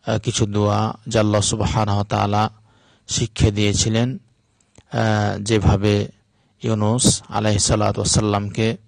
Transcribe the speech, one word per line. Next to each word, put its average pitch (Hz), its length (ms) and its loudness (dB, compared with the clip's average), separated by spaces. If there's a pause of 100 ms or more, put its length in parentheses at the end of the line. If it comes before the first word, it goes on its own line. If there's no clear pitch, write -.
আহ, 110 120 0
কিছু 113 280 -2
দোয়া 104 520 0 (100)
যা 110 120 2
আল্লাহ 104 200 2
সুবহানাহু 107 560 0
ওয়া 101 80 0
তাআলা 104 460 0 (580)
শিক্ষা - 420 0
দিয়েছিলেন, 110 680 0
আহ, - 1200 -4
যেভাবে 104 680 2 (540)
ইউনুস 110 680 0
আলাইহিস 107 360 0
সালাতু 107 360 0
ওয়াস - 140 -2
সালামকে 107 640 0 (120)